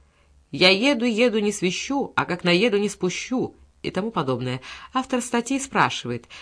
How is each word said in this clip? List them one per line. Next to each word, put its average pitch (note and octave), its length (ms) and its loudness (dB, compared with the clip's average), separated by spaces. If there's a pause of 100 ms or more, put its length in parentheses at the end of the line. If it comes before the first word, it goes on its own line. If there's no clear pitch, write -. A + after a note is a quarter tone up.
(500)
"Я F3 200 4
еду, A3+ 340 4
еду, A3+ 360 2
не G#3 120 0
свищу, G3+ 640 -4
а C3+ 80 0
как F3 180 -4
наеду, F#3+ 360 4
не G3+ 100 0
спущу" - 680 -4 (280)
и - 80 -6
тому G#3+ 220 -4
подобное. C3 480 -2 (340)
Автор B3+ 260 -2
статьи A#3+ 380 -2
спрашивает, B2+ 680 -2 (140)